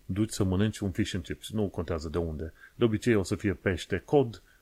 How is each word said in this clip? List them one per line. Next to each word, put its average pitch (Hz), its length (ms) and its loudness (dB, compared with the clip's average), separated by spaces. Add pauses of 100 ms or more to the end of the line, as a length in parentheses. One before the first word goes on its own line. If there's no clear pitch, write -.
duci 104 260 -2
să - 140 0
mănânci 95 340 2
un 101 120 -2
fish - 240 -2
and 87 100 -4
chips. - 260 -10
Nu 104 180 0
contează 82 400 -4
de 80 100 -4
unde. 80 340 -4 (220)
De 120 100 2
obicei 110 300 4
o 101 80 4
să 98 120 -4
fie 95 200 0
pește - 500 -2
cod 127 380 2 (200)